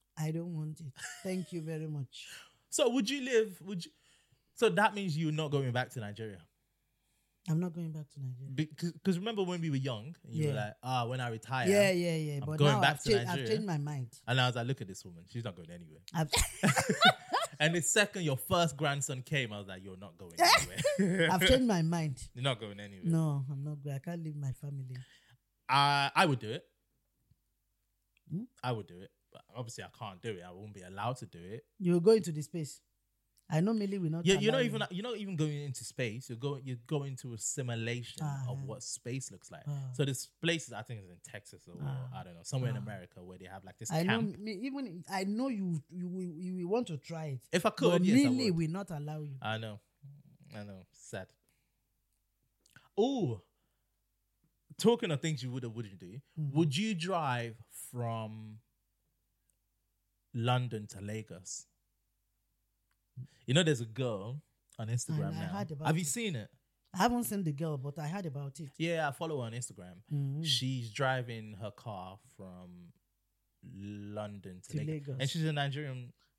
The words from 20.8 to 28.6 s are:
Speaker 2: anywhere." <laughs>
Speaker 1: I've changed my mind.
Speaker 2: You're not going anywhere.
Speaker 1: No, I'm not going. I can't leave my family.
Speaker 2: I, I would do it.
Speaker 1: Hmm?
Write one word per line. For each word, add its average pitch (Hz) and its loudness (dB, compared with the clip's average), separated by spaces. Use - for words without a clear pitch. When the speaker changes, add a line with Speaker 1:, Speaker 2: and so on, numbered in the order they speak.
Speaker 2:
anywhere." 175 4
<laughs> 175 4
Speaker 1:
I've 185 6
changed 254 8
my 190 4
mind. 160 0
Speaker 2:
You're 123 -6
not 131 0
going 104 -10
anywhere. 202 -6
Speaker 1:
No, 156 2
I'm 139 -6
not 147 -8
going. 139 -6
I 135 -4
can't 170 -8
leave 156 -8
my 139 -4
family. 135 -8
Speaker 2:
I, 143 6
I 185 10
would 135 6
do 107 -6
it. 147 -6
Speaker 1:
Hmm? 180 -4